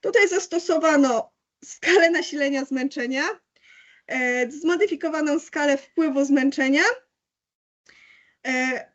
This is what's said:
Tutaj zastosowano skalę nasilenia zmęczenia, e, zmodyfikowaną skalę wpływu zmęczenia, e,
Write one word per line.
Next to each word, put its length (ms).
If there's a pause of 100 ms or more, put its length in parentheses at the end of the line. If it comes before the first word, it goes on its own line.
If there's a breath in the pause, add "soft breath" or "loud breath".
Tutaj 280
zastosowano 1040 (320)
skalę 460
nasilenia 540
zmęczenia, 580 (840 soft breath)
e, 440
zmodyfikowaną 880
skalę 380
wpływu 480
zmęczenia, 580 (1600 soft breath)
e, 480